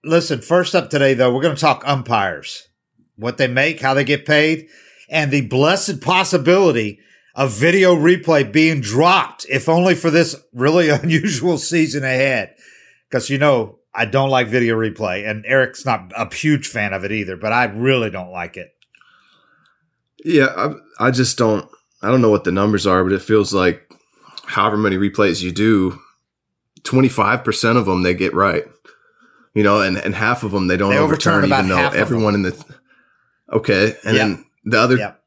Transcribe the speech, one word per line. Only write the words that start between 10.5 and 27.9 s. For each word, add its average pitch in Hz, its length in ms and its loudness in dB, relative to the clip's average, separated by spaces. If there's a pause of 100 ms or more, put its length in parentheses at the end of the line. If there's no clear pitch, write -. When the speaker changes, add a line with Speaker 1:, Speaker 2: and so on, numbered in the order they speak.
Speaker 1:
really 156 360 2
<laughs> 139 120 2
unusual 160 560 0
season 147 460 -2
ahead. 131 500 -2 (580)
'Cause, 123 180 -4
you 139 100 -2
know, 127 400 0 (180)
I 113 80 0
don't 135 240 0
like 127 200 2
video 117 280 0
replay, 101 520 -4
and 107 160 -8
Eric's 127 400 -2
not 95 320 -4
a 110 160 -6
huge 147 340 0
fan 104 260 -4
of 98 120 -6
it 101 80 -4
either, 95 240 -6
but 107 160 -4
I 123 120 2
really 117 440 -2
don't 90 220 -12
like 87 260 -12
it. 87 140 -18 (1500)
Speaker 2:
Yeah, 143 220 4 (520)
I, 110 80 2
I 131 40 2
just 123 260 0
don't, 110 320 0 (320)
I 104 80 -4
don't 127 120 4
know 113 80 4
what 104 140 2
the 87 80 0
numbers 101 340 0
are, 92 200 2
but 95 80 0
it 92 80 -2
feels 107 320 0
like 92 360 0 (580)
however 104 280 0
many 104 220 0
replays 98 440 0
you 90 100 -6
do, 95 480 0 (840)
twenty-five 120 640 0
percent 113 320 0
of 110 80 0
them 92 180 0